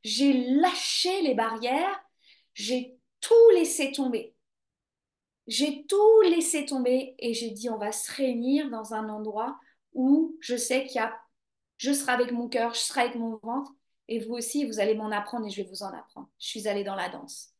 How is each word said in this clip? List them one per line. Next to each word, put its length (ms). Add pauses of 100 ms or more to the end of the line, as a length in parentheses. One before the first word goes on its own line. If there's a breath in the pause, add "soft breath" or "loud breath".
J'ai 520
lâché 680
les 100
barrières, 680 (500 soft breath)
j'ai 420 (260)
tout 340
laissé 360
tomber. 440 (1120)
J'ai 400
tout 360
laissé 420
tomber 540
et 140
j'ai 180
dit, 180
on 80
va 140
se 200
réunir 580
dans 240
un 160
endroit 500 (340 loud breath)
où 480
je 140
sais 300
qu'il 100
y 40
a, 160 (600)
je 140
serai 220
avec 180
mon 180
cœur, 240
je 60
serai 220
avec 140
mon 280
ventre, 280 (360)
et 120
vous 140
aussi, 320
vous 140
allez 160
m'en 160
apprendre 360
et 20
je 120
vais 80
vous 140
en 100
apprendre. 360 (100)
Je 80
suis 200
allée 160
dans 120
la 140
danse. 500